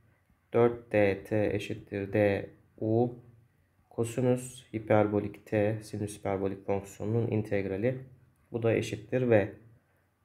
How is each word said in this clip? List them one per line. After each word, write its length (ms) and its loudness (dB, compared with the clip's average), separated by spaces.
dört 400 2
D 320 2
T 300 0
eşittir 580 -8
d 340 2
u. 340 0
Kosinüs 760 -2
hiperbolik 720 0
t, 360 0
sinüs 360 -8
hiperbolik 480 -4
fonksiyonunun 640 -2
integrali. 680 -2
Bu 100 -4
da 120 4
eşittir 560 -2
v. 220 4